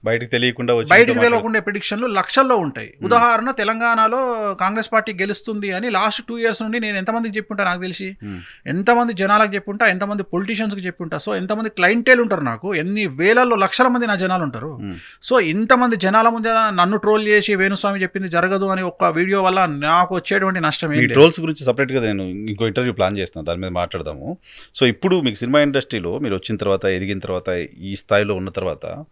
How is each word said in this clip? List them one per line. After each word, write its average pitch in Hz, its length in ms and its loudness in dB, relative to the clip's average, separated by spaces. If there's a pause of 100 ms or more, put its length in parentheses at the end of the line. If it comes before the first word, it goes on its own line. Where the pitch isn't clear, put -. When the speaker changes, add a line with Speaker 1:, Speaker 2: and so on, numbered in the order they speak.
Speaker 1:
బయటికి 117 260 -2
తెలియకుండా 120 420 0
వచ్చి 143 140 0
Speaker 2:
బయటికి 226 240 6
Speaker 1:
మీతో - 20 2
మాట్లాడు- 240 220 4
Speaker 2:
తెలియకుండా 220 240 -2
ప్రిడిక్షన్లు 208 480 -4
లక్షల్లో 240 500 2
ఉంటాయి. 139 300 -4
Speaker 1:
మ్మ్. - 180 -14
Speaker 2:
ఉదాహరణ 233 460 4
తెలంగాణలో 226 1000 0
కాంగ్రెస్ 208 400 -2
పార్టీ 220 200 0
గెలుస్తుంది 202 580 -6
అని 202 180 -4
లాస్ట్ 208 380 0
టూ 233 100 -8
ఇయర్స్ 226 240 0
నుండి 220 180 -4
నేను 208 180 -4
ఎంతమందికి 220 400 -4
చెప్పుంటా 208 260 -6
నాకు 180 180 -2
తెలిసి, 190 420 -10
Speaker 1:
మ్మ్. 92 180 -10 (260)
Speaker 2:
ఎంతమంది 233 460 2
జనాలకు 202 420 2
చెప్పుంటా, 208 320 -2
ఎంతమంది 196 360 -2
పొలిటీషియన్స్కి 202 580 -4
చెప్పుంటా. 175 360 -8
So 208 180 -4
ఎంతమంది 208 340 -4
క్లయింటేల్ 233 520 4
ఉంటారు 196 200 0
నాకు, 139 340 -4
ఎన్ని 190 320 -2
వేలల్లో 220 480 2
లక్షల 196 320 2
మంది 240 200 0
నా 202 80 0
జనాలు 185 280 -2
ఉంటారు. 127 340 -8
Speaker 1:
మ్మ్. 98 180 -10 (360)
Speaker 2:
So 254 80 6
ఇంతమంది 226 560 2
జనాల 208 340 4
ముందు 226 180 -2 (220)
నన్ను 185 280 2
ట్రోల్ 214 300 2
చేసి 208 280 4
వేణుస్వామి 196 460 0
చెప్పింది 185 260 -4
జరగదు 185 380 0
అని 190 160 0
ఒక్క 180 220 -2
వీడియో 185 400 2
వల్ల 185 220 4
నాకు 165 500 2
వచ్చేటువంటి 190 440 0
నష్టం 160 300 -2
Speaker 1:
మీ 147 80 0
Speaker 2:
ఏంటి? 123 160 2
Speaker 1:
ట్రోల్స్ 165 260 8
గురించి 156 260 -6
సపరేట్గా 127 360 0
నేను 101 220 -2
ఇంకో 104 440 -4
ఇంటర్వ్యూ 120 260 -2
ప్లాన్ 98 240 0
చేస్తాను, 85 280 -6
దాని 85 140 -4
మీద 92 100 -6
మాట్లాడదాము. 87 680 -6 (440)
So 131 40 6
ఇప్పుడు 175 360 2
మీకు 120 160 -2
సినిమా 135 240 2
ఇండస్ట్రీలో 123 580 -2
మీరు 113 160 -2
వచ్చిన 104 220 -6
తర్వాత, 98 280 0
ఎదిగిన 95 340 -2
తర్వాత, 92 300 -6 (280)
ఈ 95 180 -10
స్థాయిలో 101 400 0
ఉన్న 92 140 -6
తర్వాత 90 640 -8